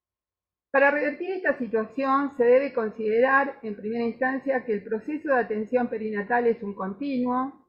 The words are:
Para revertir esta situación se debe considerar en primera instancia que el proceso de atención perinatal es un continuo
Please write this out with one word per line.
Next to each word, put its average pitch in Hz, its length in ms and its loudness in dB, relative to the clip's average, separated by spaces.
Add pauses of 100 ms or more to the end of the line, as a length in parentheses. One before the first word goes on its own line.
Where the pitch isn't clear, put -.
(720)
Para 277 200 6
revertir 294 400 -2
esta 370 260 -2
situación 269 800 -2
se 240 80 4
debe 254 260 6
considerar 240 920 2
en 208 120 -8
primera 233 300 -4
instancia 262 600 -2
que 220 80 -2
el 202 100 -2
proceso 294 460 -6
de 254 100 4
atención 220 480 0
perinatal 214 580 -2
es 226 160 0
un 202 140 -8
continuo 247 920 -4